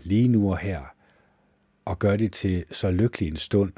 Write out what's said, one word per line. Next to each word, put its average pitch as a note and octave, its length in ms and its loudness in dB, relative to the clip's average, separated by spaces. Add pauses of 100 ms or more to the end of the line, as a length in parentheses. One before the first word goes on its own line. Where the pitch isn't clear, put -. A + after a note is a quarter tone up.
lige G#2 240 2
nu G#2 240 4
og F2 60 -2
her, E2 380 -8 (880)
og F#2 140 -6
gør G2+ 180 2
det G#2+ 160 0
til F2+ 380 -2
så G2 200 -2
lykkelig G2 360 0
en D#2 100 -6
stund G2 400 0